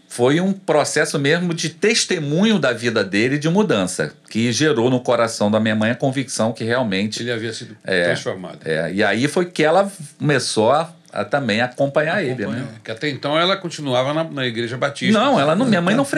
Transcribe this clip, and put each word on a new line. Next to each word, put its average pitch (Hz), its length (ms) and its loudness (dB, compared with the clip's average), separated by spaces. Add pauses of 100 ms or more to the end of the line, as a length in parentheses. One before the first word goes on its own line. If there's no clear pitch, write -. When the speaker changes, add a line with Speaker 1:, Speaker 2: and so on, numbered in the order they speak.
Speaker 1:
foi 131 320 2
um 190 140 2
processo 151 680 0
mesmo 165 340 0
de 165 160 -4
testemunho 190 880 0
da 139 140 2
vida 113 320 0
dele, 107 340 0
de 147 120 -2
mudança, 107 640 0 (160)
que 117 240 0
gerou 127 360 2
no 123 120 2
coração 113 500 0
da 110 80 4
minha 110 160 2
mãe 107 160 2
a 127 40 -2
convicção 123 580 -2
que 117 100 -10
realmente 110 580 -2
Speaker 2:
Ele 120 120 -4
havia 113 180 -6
sido 110 320 -12
Speaker 1:
É. 87 220 0
Speaker 2:
transformado. 87 580 -4
Speaker 1:
É, 80 300 -2
e 104 100 0
aí 107 240 2
foi 180 180 0
que 175 160 -4
ela 185 300 2 (260)
começou 127 540 2
a, 160 200 0 (220)
a 104 100 -6
também 117 380 -2
acompanhar 151 640 -2
ele, 123 200 -4
Speaker 3:
Acompanhar. 117 220 -6
Speaker 1:
né? - 20 -10 (160)
Speaker 2:
Que - 80 -12
até 127 180 -6
então 143 300 -2
ela 185 160 2
continuava 143 580 -2
na, 160 100 0
na 143 240 -4
igreja 117 300 -4
batista. 143 400 0
Speaker 1:
Não, 240 220 2
ela 151 160 2
não, 262 120 2
minha 202 140 4
mãe 180 140 2
não 277 80 2
Speaker 4:
Então, 277 140 -6